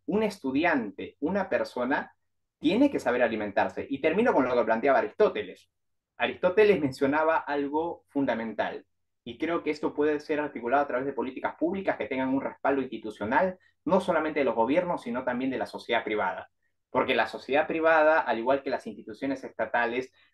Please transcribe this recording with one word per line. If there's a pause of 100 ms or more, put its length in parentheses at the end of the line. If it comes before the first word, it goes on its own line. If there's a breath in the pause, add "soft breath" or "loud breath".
un
estudiante,
una
persona, (460)
tiene
que
saber
alimentarse.
Y
termino
con
lo
que
planteaba
Aristóteles. (480)
Aristóteles
mencionaba
algo
fundamental, (380)
y
creo
que
esto
puede
ser
articulado
a
través
de
políticas
públicas
que
tengan
un
respaldo
institucional, (280 soft breath)
no
solamente
de
los
gobiernos,
sino
también
de
la
sociedad
privada. (400)
Porque
la
sociedad
privada,
al
igual
que
las
instituciones
estatales, (220 soft breath)